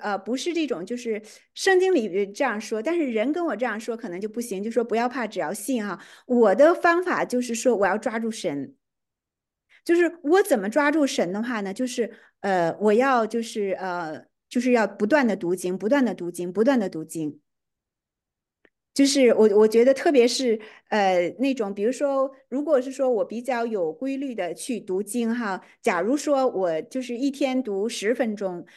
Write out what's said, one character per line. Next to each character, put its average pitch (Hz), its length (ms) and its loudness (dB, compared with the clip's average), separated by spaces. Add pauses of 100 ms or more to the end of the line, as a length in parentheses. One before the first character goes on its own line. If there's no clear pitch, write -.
呃， 202 160 -4
不 214 200 -6
是 320 160 -4
这 311 140 -2
种， 190 180 -6
就 240 100 -8
是 233 260 -6 (320)
圣 381 260 2
经 370 140 2
里 202 380 0
这 240 120 -2
样 220 160 -2
说， 220 220 -6
但 320 140 -2
是 330 100 0
人 233 280 -2
跟 349 120 -4
我 262 100 -4
这 226 100 -4
样 220 140 -4
说 226 180 -8
可 220 120 -10
能 175 100 -8
就 208 100 -6
不 214 100 -10
行， 214 220 -6
就 214 80 -6
说 233 140 0
不 226 120 -4
要 233 140 0
怕， 247 160 -6
只 208 140 -8
要 160 140 -2
信 220 320 -4
哈。 180 140 -8 (280)
我 233 280 6
的 302 180 8
方 349 300 2
法 208 220 0
就 247 160 -2
是 240 140 -4
说 233 200 2
我 196 120 2
要 190 100 2
抓 220 220 -4
住 226 100 -4
神。 143 460 -6 (1080)
就 339 100 2
是 339 280 2
我 359 200 4
怎 302 160 2
么 196 100 -4
抓 294 220 2
住 294 160 4
神 208 260 -2
的 202 80 -2
话 233 200 -4
呢？ 196 120 -6
就 254 140 -4
是， 240 260 -4 (280)
呃， 180 380 0
我 208 140 4
要 247 320 4
就 226 160 -4
是， 214 380 -4
呃， 175 440 -8 (240)
就 247 140 -2
是 247 100 2
要 226 140 4
不 208 220 -2
断 285 180 4
地 220 100 2
读 175 200 -2
经， 180 200 -4
不 190 140 -2
断 269 160 4
地 202 80 0
读 175 160 -8
经， 175 240 -8
不 202 100 2
断 262 160 2
地 190 80 -2
读 160 160 -8
经。 160 360 -8 (1500)
就 277 140 4
是 269 280 6
我， 220 140 6 (120)
我 214 60 8
觉 226 200 6
得 269 80 6
特 330 180 0
别 247 160 6
是， 240 320 -2 (300)
呃， 185 400 2 (100)
那 269 140 0
种， 208 200 -6
比 202 100 -6
如 226 80 2
说， 269 380 -2 (200)
如 262 120 -4
果 294 200 2
是 262 100 -8
说 262 180 -2
我 214 140 0
比 214 180 -10
较 240 240 -4
有 214 280 -4
规 269 240 -6
律 269 180 -8
地 175 180 -6
去 214 240 -8
读 190 240 -4
经 226 320 -2
哈， 220 300 -6 (180)
假 185 200 0
如 233 160 0
说 277 320 0
我 170 320 -2
就 262 200 -8
是 247 140 -8
一 269 160 -2
天 262 320 -2
读 202 240 -4
十 226 260 -2
分 226 220 -2
钟， 185 300 -8 (120)